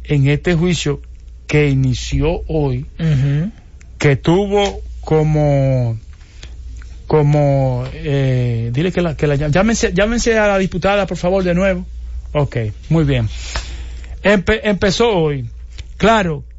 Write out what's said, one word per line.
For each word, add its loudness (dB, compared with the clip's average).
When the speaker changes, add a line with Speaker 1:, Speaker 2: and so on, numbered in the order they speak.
Speaker 1:
en 2
este 2
juicio 0
que 4
inició 0
hoy, -2
Speaker 2:
Ujú. 0
Speaker 1:
que 4
tuvo 2
como, 2
como, 2
eh, 0
dile 0
que 0
la, -2
que 0
la 2
llam-, 0
llámense, 2
llámense 2
a 4
la 2
diputada, 0
por -6
favor, 0
de 0
nuevo. 0
Ok, 0
muy 4
bien. 0
Empe-, 2
empezó 2
hoy. 0
Claro, 2